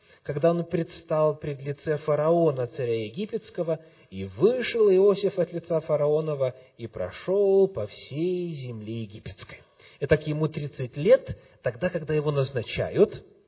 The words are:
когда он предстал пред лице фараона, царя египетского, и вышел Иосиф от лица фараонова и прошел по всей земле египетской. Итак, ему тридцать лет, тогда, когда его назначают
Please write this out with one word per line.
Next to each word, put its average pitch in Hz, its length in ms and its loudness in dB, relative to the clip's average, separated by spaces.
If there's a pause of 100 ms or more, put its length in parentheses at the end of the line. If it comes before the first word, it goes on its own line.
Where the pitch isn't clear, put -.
(240)
когда 147 260 2
он 170 160 0
предстал 156 720 -2
пред 143 260 -10
лице 143 360 -4
фараона, 151 680 2
царя 117 380 -2
египетского, 160 760 -6 (300)
и 95 140 -8
вышел 214 680 2
Иосиф 196 480 4
от 170 160 0
лица 165 280 -2
фараонова 147 760 0 (220)
и 117 100 -10
прошел 190 800 2
по 110 180 -6
всей 170 720 -4
земле 113 480 -8
египетской. - 580 -16 (380)
Итак, 147 260 2
ему 151 220 -2
тридцать 139 500 -10
лет, 202 400 2 (240)
тогда, 135 280 -4
когда 156 260 -4
его 151 160 0
назначают 131 920 -2 (240)